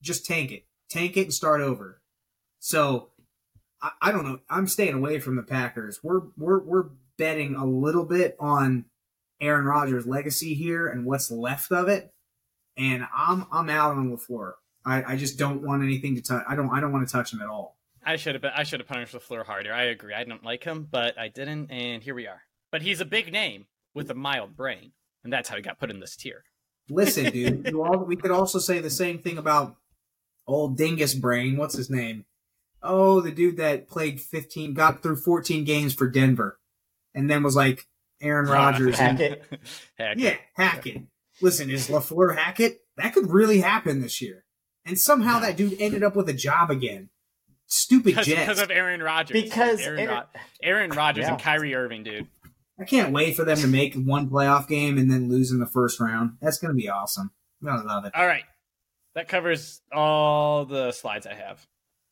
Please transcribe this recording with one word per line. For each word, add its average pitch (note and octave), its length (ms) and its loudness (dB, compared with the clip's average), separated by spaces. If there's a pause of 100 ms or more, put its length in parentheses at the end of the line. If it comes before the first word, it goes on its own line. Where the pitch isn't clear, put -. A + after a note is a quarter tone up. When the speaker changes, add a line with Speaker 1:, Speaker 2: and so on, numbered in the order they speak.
Speaker 1:
just D#3+ 240 -6
tank D#3+ 260 -4
it. G2+ 140 -18 (240)
Tank F3+ 260 -4
it G3 60 4
and D#3+ 120 -4
start D3+ 280 2
over. G2+ 400 -6 (580)
So, C#3 500 0 (720)
I, D3+ 100 -4 (100)
I F#3 100 4
don't F#3 120 -2
know. C3+ 160 -6 (100)
I'm F#3 180 0
staying F#3+ 260 0
away C#3+ 240 -2
from C3 180 -4
the A#2+ 60 -4
Packers. A#2 640 -6
We're, F#3 180 0 (140)
we're, F3+ 260 2
we're F3+ 220 0 (340)
betting D#3 360 -2
a C3+ 100 -4
little C#3+ 400 2
bit F3 360 2
on C3+ 440 2 (560)
Aaron D3 260 2
Rodgers' C3+ 400 0
legacy D3 480 -4
here E3+ 340 -2
and B2 160 -6
what's C3 260 -2
left B2 420 -6
of F3+ 160 2
it. G3 240 -2 (640)
And C3 300 -2 (100)
I'm, E3+ 360 0
I'm D#3+ 180 -2
out D3+ 260 2
on C3 140 -2
LaFleur. A2+ 420 -10 (320)
I, C3 300 -2
I - 20 -4
just C3+ 220 -6
don't C#3+ 240 -2
want C#3 200 -2
anything C3+ 340 -2
to A#2+ 60 -8
touch. - 260 -4
I C#3 60 -4
don't, C#3 160 -2
I C3+ 100 0
don't D3 120 -2
wanna C3+ 140 -2
touch B2 260 -4
him A2 80 -10
at G#2 80 -10
all. G#2 280 -12 (280)
Speaker 2:
I D#3+ 120 -2
should D#3 180 -6
have B2+ 80 -8
been, C#3 120 -4
I D3 80 -2
should D3 180 -6
have - 80 -16
punished A#2+ 260 -10
LaFleur A#2 300 -12
harder. G#2 300 -8
I B2 100 0
agree. G#2+ 300 -4
I A#2 100 -6
don't A2+ 200 -14
like A#2+ 180 -8
him, D#3 280 -10
but A#2+ 280 -2
I A2+ 100 -10
didn't, C#3+ 420 -10
and A#2+ 320 -8
here C3 120 -12
we B2 120 -12
are. F#2 160 -18 (280)
But D#3 120 -4
he's F3 180 -2
a F#3 40 -4
big E3+ 280 -4
name C3+ 340 -6 (280)
with C#3+ 160 -8
a B2 40 -8
mild C3 420 -6
brain, A#2 360 -10 (320)
and A#2+ 80 -8
that's B2+ 160 -4
how G#2 80 -10
he G#2 60 -8
got - 180 -12
put A#2+ 100 -6
in G2+ 100 -12
this F#2 160 -16
tier. - 280 -16 (440)
Speaker 1:
Listen, E3 440 2
dude, B2 340 -2
Speaker 2:
<laughs> E3+ 40 -2
Speaker 1:
you D#3 120 -2
all, F#3 220 2
we F3 120 -2
could F3+ 140 -2
also F#3 300 2
say F3 180 0
the D#3 120 -6
same F3 280 -2
thing E3+ 200 -8
about D3+ 380 0 (680)
old C#3 300 0
Dingus D#3 380 0
Brain. B2 420 0
What's D3 200 -4
his B2+ 140 -6
name? A2+ 360 -4 (560)
Oh, F#3+ 380 6
the E3 120 -4
dude E3+ 240 2
that D3+ 320 0
played D3+ 320 -4
fifteen, D3+ 520 -8
got D#3 300 2
through D#3+ 140 0
fourteen E3 480 0
games D3 300 2
for C3+ 140 2
Denver, B2 520 2 (540)
and C#3 140 0
then D3 140 2
was C#3 140 2
like C3+ 320 2 (320)
Aaron D3 280 0
Speaker 2:
Ah, C#3 40 2
Speaker 1:
Rodgers. C3 460 6
Speaker 3:
Hackett. C3+ 440 2 (320)
Speaker 2:
<laughs> - 240 -20
Hackett. A2 240 -4
Speaker 1:
Yeah, A3+ 140 2 (180)
Hackett. C3+ 480 0 (380)
Listen, F3 300 2
is C3+ 180 -2
LaFleur D#3+ 480 2
Hackett? F#3+ 460 0 (140)
That G#3 180 -2
could G#3+ 160 4
really G#3 300 8
happen F3 400 0
this A#2+ 220 -6
year. G2 220 -12 (400)
And F3 120 -4
somehow A#3 440 4
Speaker 2:
No. A3+ 60 0
Speaker 1:
that F3+ 100 -2
dude F#3+ 240 2
ended G#3 240 0
up G3 100 2
with F#3+ 140 2
a D3 60 -2
job D#3 360 2
again. A2 380 -4 (580)
Stupid A#3+ 480 4
Speaker 2:
'Cause, G#3+ 120 2
Speaker 1:
Jets. D#3+ 200 2
Speaker 2:
'cause G#3 140 0
of G3 100 0
Aaron F3+ 320 0
Rodgers. D#3+ 400 0
Speaker 3:
Because A3 380 2
Speaker 2:
Aaron D3+ 180 -4
Speaker 3:
Aaron A3 160 -2
Speaker 2:
Rod-, A#2+ 120 -6 (360)
Aaron F#3 300 2
Rodgers D3 340 2
and D#3+ 120 0
Speaker 3:
Yeah. - 60 -12
Speaker 2:
Kyrie D3+ 300 2
Irving, A#2 300 -4
dude. G#2+ 240 -10 (500)
Speaker 1:
I F#3+ 60 -10
can't G3+ 280 2
wait D#3 240 2
for D#3+ 80 0
them D#3 140 4
to D3 80 2
make C3+ 280 4
one C3+ 360 0
playoff C#3 380 4
game D3 300 0
and C3 120 6
then B2+ 180 2
lose B2+ 220 4
in B2+ 80 2
the A#2+ 80 0
first B2 320 0
round. A#2 420 0
That's D3+ 180 0
gonna D#3+ 160 -2
be A2 140 0
awesome. G2+ 440 -6 (340)
I B2+ 160 -2
love G#2 220 -4
it. G2+ 100 -10
Speaker 2:
All F3 120 2
right. D3+ 180 0 (720)
That E3 140 -6
covers E3+ 520 -2 (120)
all D3+ 760 2
the C3 260 -2
slides G#2+ 340 -8
I G2+ 80 -12
have G2 320 -16 (460)